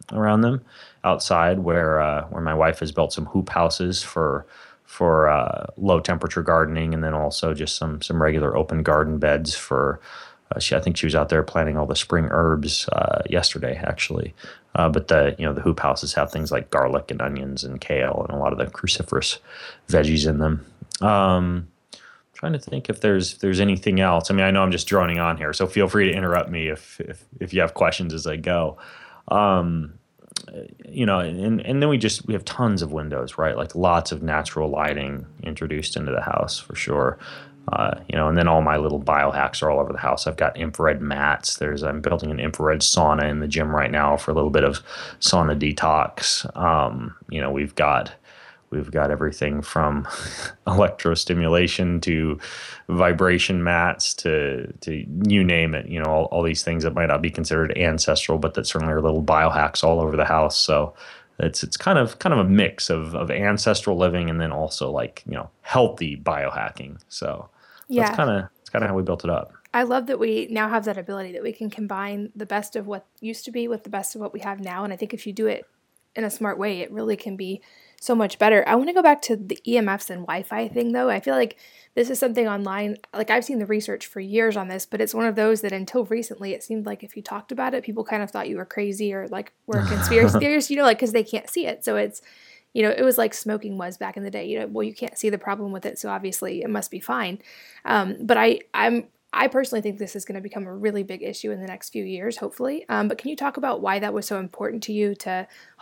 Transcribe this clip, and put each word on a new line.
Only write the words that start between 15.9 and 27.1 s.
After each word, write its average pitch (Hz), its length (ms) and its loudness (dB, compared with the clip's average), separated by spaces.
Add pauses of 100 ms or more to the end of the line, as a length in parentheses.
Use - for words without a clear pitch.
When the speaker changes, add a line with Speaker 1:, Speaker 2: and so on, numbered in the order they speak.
Speaker 1:
have - 180 0
things 78 200 -4
like 67 180 -2
garlic 69 400 2
and 65 140 -4
onions 67 400 -6
and 65 180 -10
kale 65 480 0
and 71 80 -6
a - 20 -2
lot 69 140 0
of - 60 -2
the 64 60 -2
cruciferous - 760 -2 (480)
veggies 78 400 4
in 78 100 2
them. 78 260 0 (380)
Um, 92 680 2 (640)
trying - 200 -4
to 147 60 -2
think 131 300 -8
if 107 100 -6
there's, 95 340 2
if - 60 -20
there's 95 220 2
anything 95 400 2
else. 87 280 4
I 101 40 2
mean, 98 120 4
I 95 60 4
know 98 120 4
I'm 92 80 4
just 85 160 -2
droning 87 300 2
on 85 200 0
here, 76 160 -4
so 95 120 -2
feel 98 220 2
free 95 240 4
to 85 60 0
interrupt 90 320 0
me 80 180 -4
if, - 320 -8
if, - 240 -12 (160)